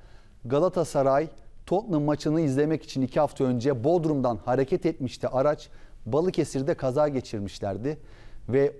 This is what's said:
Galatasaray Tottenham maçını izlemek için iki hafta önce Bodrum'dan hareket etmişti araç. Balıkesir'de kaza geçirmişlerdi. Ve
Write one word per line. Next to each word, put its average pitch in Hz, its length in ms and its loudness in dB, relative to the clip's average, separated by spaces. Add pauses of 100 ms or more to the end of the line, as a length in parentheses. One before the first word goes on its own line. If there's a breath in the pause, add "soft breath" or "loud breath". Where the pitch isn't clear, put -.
(440 soft breath)
Galatasaray 147 840 2 (380)
Tottenham 180 360 0
maçını 151 380 2
izlemek 147 420 2
için - 200 -4
iki 131 180 0
hafta 143 240 0
önce 123 400 0
Bodrum'dan 147 600 2
hareket 127 420 0
etmişti 135 420 -4
araç. 143 400 0 (380 soft breath)
Balıkesir'de 147 680 0
kaza 139 340 0
geçirmişlerdi. 110 880 -6 (500 soft breath)
Ve 139 320 4